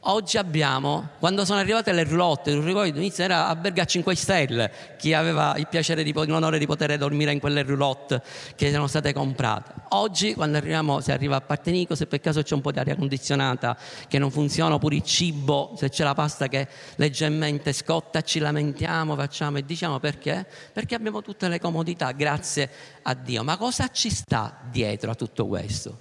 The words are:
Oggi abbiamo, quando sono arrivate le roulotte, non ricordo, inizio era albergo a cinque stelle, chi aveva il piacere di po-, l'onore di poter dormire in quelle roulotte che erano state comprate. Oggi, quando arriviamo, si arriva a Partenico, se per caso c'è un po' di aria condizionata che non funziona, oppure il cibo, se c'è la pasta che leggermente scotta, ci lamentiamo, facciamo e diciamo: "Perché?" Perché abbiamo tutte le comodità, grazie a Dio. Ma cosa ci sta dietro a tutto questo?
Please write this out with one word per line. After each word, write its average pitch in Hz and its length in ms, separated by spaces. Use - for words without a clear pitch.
Oggi 208 340
abbiamo, 151 800
quando 196 260
sono 202 140
arrivate 202 340
le 170 120
roulotte, 151 500
non 147 100
ricordo, 180 340
inizio 180 240
era 180 260
albergo 175 340
a - 20
cinque 180 300
stelle, 123 580
chi 156 160
aveva 151 460
il 151 80
piacere 160 360
di 151 120
po-, 156 100
l'onore 160 340
di 147 60
poter 151 320
dormire 147 360
in 143 60
quelle 143 240
roulotte 135 600
che 143 120
erano 143 180
state 143 260
comprate. 127 600
Oggi, 202 420
quando 151 240
arriviamo, 151 440
si 139 120
arriva 139 240
a 135 60
Partenico, 170 520
se 151 120
per 143 140
caso 156 220
c'è 156 120
un 139 80
po' 143 100
di 139 60
aria 139 180
condizionata 135 800
che 139 100
non 139 120
funziona, 151 440
oppure 147 200
il - 80
cibo, 147 760
se 139 140
c'è - 120
la 143 120
pasta 147 340
che 135 180
leggermente 151 800
scotta, - 480
ci - 160
lamentiamo, 151 760
facciamo 143 440
e 139 80
diciamo: 165 320
"Perché?" 147 480
Perché 220 220
abbiamo 214 260
tutte 202 280
le 170 120
comodità, 165 520
grazie 143 580
a 127 100
Dio. 120 320
Ma 165 140
cosa 254 300
ci - 200
sta - 480
dietro 110 400
a 113 40
tutto 113 320
questo? 90 540